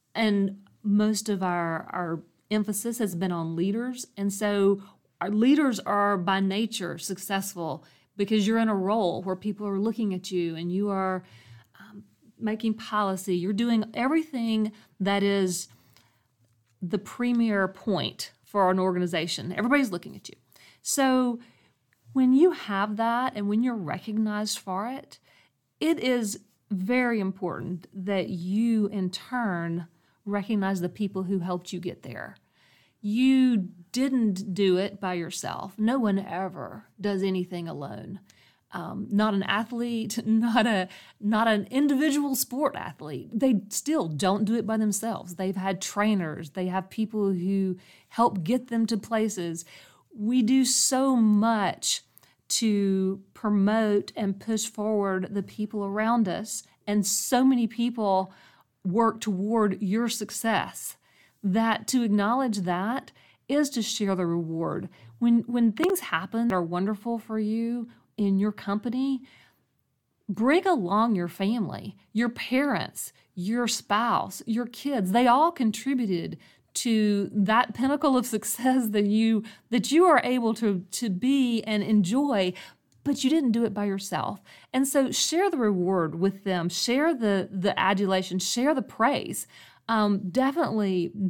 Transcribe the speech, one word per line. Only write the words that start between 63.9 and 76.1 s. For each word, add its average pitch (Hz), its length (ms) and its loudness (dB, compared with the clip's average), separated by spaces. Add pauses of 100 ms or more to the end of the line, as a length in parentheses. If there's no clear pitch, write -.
the 180 120 0
reward. 165 640 -2 (300)
When, 233 280 4
when 240 260 2
things 339 280 0
happen 214 480 -2
that 214 60 2
are 180 80 2
wonderful 196 560 -4
for 220 200 -6
you 233 500 -4 (280)
in 196 220 2
your 208 140 2
company, 247 720 -4 (1080)
bring 262 380 2
along 220 480 2
your 175 140 0
family, 196 680 -4 (160)
your 233 160 0
parents, 247 840 -2 (220)
your 220 340 -2
spouse, 208 800 -2
your 233 200 -2
kids. 240 460 -2
They 247 140 6
all 277 240 6
contributed 214 880 -2 (360)